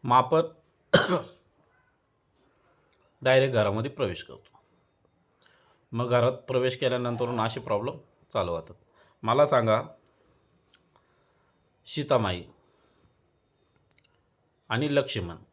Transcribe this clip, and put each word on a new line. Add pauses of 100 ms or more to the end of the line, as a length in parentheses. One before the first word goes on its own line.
मग
आपण (520)
<coughs> (2000)
डायरेक्ट
घरामध्ये
प्रवेश
करतो. (1300)
मग
घरात
प्रवेश
केल्यानंतरून
असे
प्रॉब्लेम (360)
चालू
होतात. (480)
मला
सांगा, (2000)
सीतामाई (2250)
आणि
लक्ष्मण (180)